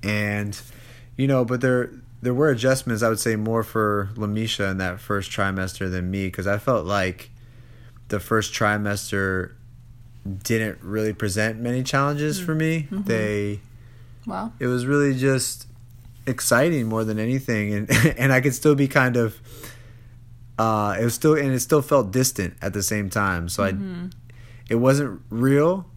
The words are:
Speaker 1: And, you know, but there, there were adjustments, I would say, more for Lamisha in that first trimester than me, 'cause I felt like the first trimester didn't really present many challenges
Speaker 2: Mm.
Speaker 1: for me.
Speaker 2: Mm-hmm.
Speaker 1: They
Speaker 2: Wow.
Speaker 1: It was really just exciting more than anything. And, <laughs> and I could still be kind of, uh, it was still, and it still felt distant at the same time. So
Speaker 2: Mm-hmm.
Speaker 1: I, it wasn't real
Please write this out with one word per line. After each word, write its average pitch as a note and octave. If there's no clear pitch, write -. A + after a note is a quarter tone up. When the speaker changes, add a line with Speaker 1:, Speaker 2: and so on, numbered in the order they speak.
Speaker 1:
And, G#2
you C3+
know, C3
but A#2+
there, B2+
there B2
were D3
adjustments, A#2+
I A#2
would A2
say, A2+
more A2
for G#2
Lamisha G#2+
in F#2
that F#2
first G2+
trimester F#2+
than F2+
me, F#2+
'cause F#2
I G#2
felt A2
like F#2+
the G#2
first G#2+
trimester G2+
didn't A2
really G#2+
present G#2+
many B2
challenges D3
Speaker 2:
Mm. F3+
Speaker 1:
for D#3+
me. D#3+
Speaker 2:
Mm-hmm. G3
Speaker 1:
They G#2
Speaker 2:
Wow. G#3
Speaker 1:
It B2+
was B2
really C#3+
just C3
exciting C3
more A2
than A2
anything. A2+
And, G#2
<laughs> A2+
and C3
I B2+
could C3
still D3+
be C#3
kind B2+
of, A#2
uh, G#2+
it A#2
was A#2
still, D#3
and C#3+
it B2+
still D3
felt B2+
distant G#2
at F#2+
the G2+
same G#2
time. F#2
So G2+
Speaker 2:
Mm-hmm. F3
Speaker 1:
I, -
it A2+
wasn't C3
real C#3+